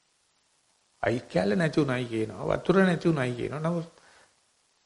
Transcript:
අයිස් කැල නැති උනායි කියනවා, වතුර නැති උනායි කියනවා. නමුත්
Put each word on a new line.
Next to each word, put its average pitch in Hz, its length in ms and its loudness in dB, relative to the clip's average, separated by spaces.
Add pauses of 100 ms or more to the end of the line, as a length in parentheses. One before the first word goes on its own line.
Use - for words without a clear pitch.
(1040)
අයිස් 117 220 0
කැල 190 280 0
නැති 170 280 0
උනායි 127 260 0
කියනවා, 110 420 -6
වතුර - 300 2
නැති 180 300 4
උනායි 127 260 0
කියනවා. 120 260 -6
නමුත් 165 280 -4 (960)